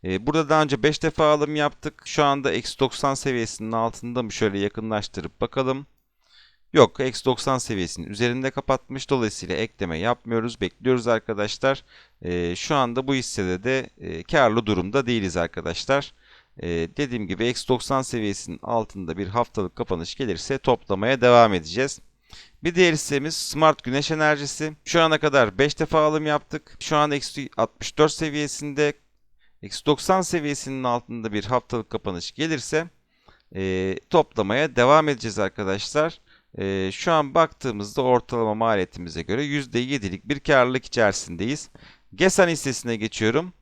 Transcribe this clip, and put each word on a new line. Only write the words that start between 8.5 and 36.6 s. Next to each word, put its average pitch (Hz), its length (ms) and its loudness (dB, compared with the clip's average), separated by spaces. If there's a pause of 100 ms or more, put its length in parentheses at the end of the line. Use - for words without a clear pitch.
kapatmış. 135 600 -4
Dolayısıyla 113 460 -2
ekleme 87 420 -4
yapmıyoruz. 113 640 -4
Bekliyoruz 120 480 0
arkadaşlar. 113 760 -2 (380)
E, 87 340 -2
şu - 180 -4
anda 131 320 0
bu 135 80 0
hissede 95 500 -4
de, 131 340 -2
e, 85 240 -10
karlı 117 440 2
durumda 104 400 0
değiliz 98 300 0
arkadaşlar. 85 760 -2 (500)
E, 85 60 -6
dediğim 104 580 -4
gibi 92 180 -4
eksi 123 240 -4
doksan 131 340 -2
seviyesinin 104 600 -6
altında 98 560 -4
bir 98 100 -6
haftalık 107 480 -4
kapanış 85 380 -6
gelirse 127 440 -4
toplamaya 117 600 0
devam 120 340 8
edeceğiz. 92 460 -4 (640)
Bir 170 100 -2
diğer 175 180 6
hissemiz 151 420 -2
Smart 156 480 2
Güneş 139 280 -2
Enerjisi. 151 640 0 (120)
Şu - 160 2
ana 156 180 4
kadar 135 400 4
beş 143 200 2
defa 160 220 2
alım 156 260 2
yaptık. 147 540 -4
Şu - 160 -2
an 151 140 4
eksi 139 460 -6
altmış - 420 -2
dört 151 140 6
seviyesinde. 147 800 -2 (680)
Eksi - 240 -8
doksan 185 360 2
seviyesinin 143 600 -4
altında 117 480 -4
bir 104 120 -2
haftalık 120 460 -4
kapanış 95 420 -6
gelirse, 156 540 -2 (680)
e, 95 420 -2 (140)
toplamaya 131 680 2
devam 147 320 6
edeceğiz 113 300 -4
arkadaşlar. 104 840 -2 (380)
E, 98 340 -2